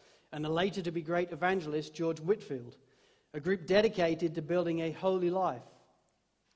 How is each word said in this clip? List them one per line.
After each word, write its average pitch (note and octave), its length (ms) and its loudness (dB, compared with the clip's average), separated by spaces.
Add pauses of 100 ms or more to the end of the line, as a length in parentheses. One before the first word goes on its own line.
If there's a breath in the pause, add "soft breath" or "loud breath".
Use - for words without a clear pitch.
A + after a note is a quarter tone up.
(300 soft breath)
and D3+ 140 -6
the D3+ 60 -2
later F3+ 320 0
to E3+ 80 -2
be E3 100 -2
great F3 320 0
evangelist D#3 640 -2
George E3 260 -2
Whitfield, D#3 560 -4 (560 soft breath)
a D3+ 80 -8
group E3+ 260 -2
dedicated F3 680 4
to E3 80 -4
building E3 380 0
a E3 100 -2
holy F#3 400 0
life. F3 320 0 (920)